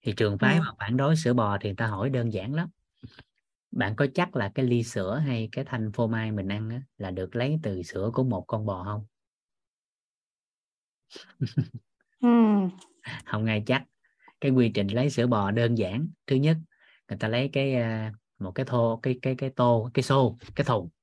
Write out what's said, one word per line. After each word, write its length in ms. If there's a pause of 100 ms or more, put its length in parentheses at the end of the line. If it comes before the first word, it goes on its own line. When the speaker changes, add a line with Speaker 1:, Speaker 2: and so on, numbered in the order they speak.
Speaker 1:
Thì 140
trường 220
phái 180
Speaker 2:
Ừ. 40
Speaker 1:
mà 180
phản 180
đối 200
sữa 160
bò 280
thì 80
người 80
ta 100
hỏi 240
đơn 220
giản 220
lắm. 140 (1000)
"Bạn 260
có 180
chắc 220
là 180
cái 120
ly 160
sữa 440
hay 260
cái 120
thanh 280
phô 140
mai 260
mình 160
ăn 220
á, 120 (160)
là 120
được 260
lấy 260
từ 200
sữa 320
của 100
một 220
con 200
bò 180
không?" 220 (2000)
<laughs> 720 (380)
Speaker 2:
Ừ. 80 (960)
Speaker 1:
Không 220
ai 200
chắc. 180 (560)
Cái 120
quy 220
trình 140
lấy 220
sữa 160
bò 240
đơn 280
giản. 300 (180)
Thứ 100
nhất, 200 (520)
người 100
ta 100
lấy 240
cái, 220
à, 380 (260)
một 140
cái 140
thô, 360
cái, 200
cái, 160
cái 120
tô, 440
cái 80
xô, 340 (200)
cái 80
thùng. 240 (140)